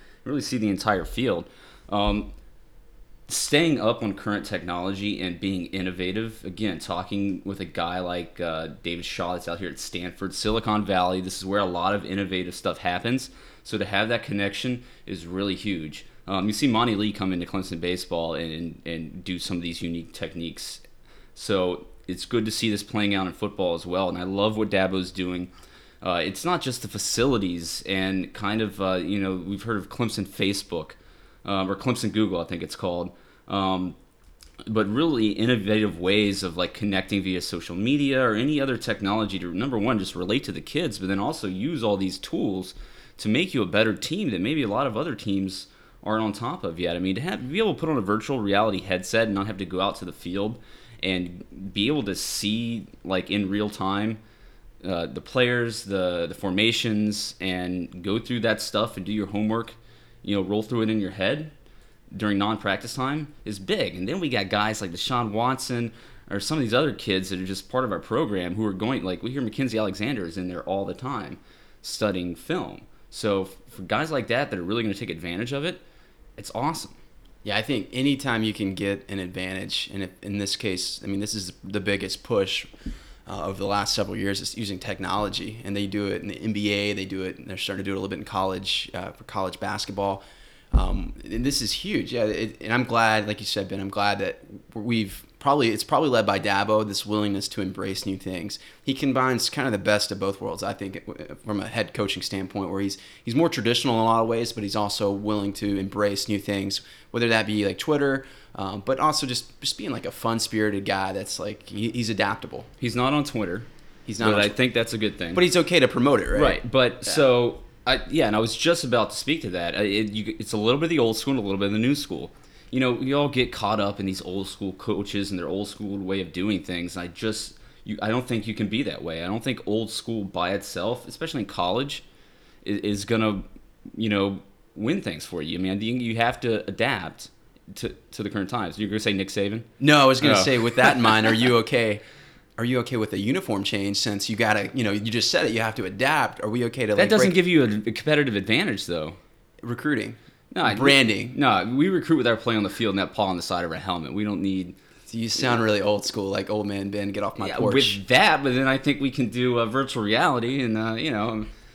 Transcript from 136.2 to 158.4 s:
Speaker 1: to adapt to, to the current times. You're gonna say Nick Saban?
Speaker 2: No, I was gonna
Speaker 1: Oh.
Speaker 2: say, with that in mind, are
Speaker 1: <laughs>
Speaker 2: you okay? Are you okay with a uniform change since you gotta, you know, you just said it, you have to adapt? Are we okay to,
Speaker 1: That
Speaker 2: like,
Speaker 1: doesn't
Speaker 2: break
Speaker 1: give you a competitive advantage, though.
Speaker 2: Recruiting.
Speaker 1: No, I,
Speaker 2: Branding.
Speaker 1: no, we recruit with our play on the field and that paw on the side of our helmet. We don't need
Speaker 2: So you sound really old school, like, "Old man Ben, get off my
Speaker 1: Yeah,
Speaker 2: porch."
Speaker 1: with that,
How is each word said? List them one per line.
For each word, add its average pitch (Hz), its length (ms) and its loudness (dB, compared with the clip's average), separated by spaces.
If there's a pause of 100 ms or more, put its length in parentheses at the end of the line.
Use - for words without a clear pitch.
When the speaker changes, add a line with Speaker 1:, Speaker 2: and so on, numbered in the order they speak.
Speaker 1:
to 110 260 0
adapt 98 640 -2 (460)
to, - 200 -6 (160)
to - 100 -8
the 101 80 -2
current 98 200 -2
times. 95 280 -4
You're 104 120 -2
gonna 104 100 0
say 104 140 2
Nick 98 160 -2
Saban? 104 340 -2 (160)
Speaker 2:
No, 147 220 8
I 135 40 10
was 131 140 8
gonna 139 180 6
Speaker 1:
Oh. 95 60 8
Speaker 2:
say, 131 140 6
with 117 180 2
that 131 220 8
in 120 40 4
mind, 110 240 8
are 113 80 6
Speaker 1:
<laughs> 117 120 6
Speaker 2:
you 123 140 8
okay? 110 420 2 (560)
Are 117 80 0
you 123 140 2
okay 117 180 0
with 107 160 0
a 95 60 0
uniform 98 440 0
change 101 320 0
since 101 340 0
you 110 60 -2
gotta, 107 380 2
you 131 100 0
know, 104 80 2
you 104 180 0
just 110 220 2
said - 140 4
it, 110 80 2
you 113 80 2
have 110 140 0
to 101 100 -2
adapt? 127 580 0
Are 107 60 0
we 120 160 0
okay 117 200 -2
to, 104 100 2
Speaker 1:
That 180 80 8
Speaker 2:
like, 202 60 4
Speaker 1:
doesn't 202 200 8
Speaker 2:
break 175 60 4
Speaker 1:
give 180 120 6
you 160 160 8
a 107 280 2
competitive 143 440 2
advantage, 110 520 0
though. 82 260 -4 (480)
Speaker 2:
Recruiting. 117 560 -2 (380)
Speaker 1:
No, 180 80 0
I, 107 120 4
Speaker 2:
Branding. 120 600 6
Speaker 1:
no, 113 400 4
we 156 140 6
recruit 165 260 4
with 127 100 4
our 113 120 4
play 113 180 0
on 104 80 2
the 95 60 0
field 104 240 0
and 98 60 2
that 87 140 -2
paw 104 120 2
on 92 100 2
the 85 80 -4
side 87 220 -2
of 82 60 -4
our 80 60 -4
helmet. 85 360 -4
We 104 100 -2
don't 101 180 -2
need 95 340 -2 (300)
Speaker 2:
So - 120 -10
you 113 100 -2
sound 120 340 2
really 104 200 4
old 101 240 2
school, 98 240 -2
like, 98 200 -2
"Old 107 160 0
man 101 240 -4
Ben, 101 220 -4
get 101 100 -4
off 98 160 -2
my 101 100 -4
Speaker 1:
Yeah, - 100 -6
Speaker 2:
porch." 107 160 4
Speaker 1:
with 101 340 4
that, 151 340 8